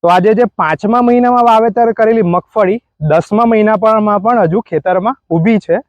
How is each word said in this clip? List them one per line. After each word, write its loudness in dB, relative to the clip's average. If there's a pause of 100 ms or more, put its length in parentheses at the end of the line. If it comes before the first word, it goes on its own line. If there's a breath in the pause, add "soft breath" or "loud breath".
તો 0
આજે 2
જે 2
પાંચમા -2
મહિનામાં 2
વાવેતર 2
કરેલી 0
મગફળી -2 (200)
દસમા 0
મહિના 2
પરમાં 0
પણ 0
હજુ 0
ખેતરમાં -4 (140)
ઊભી 0
છે. -2 (100)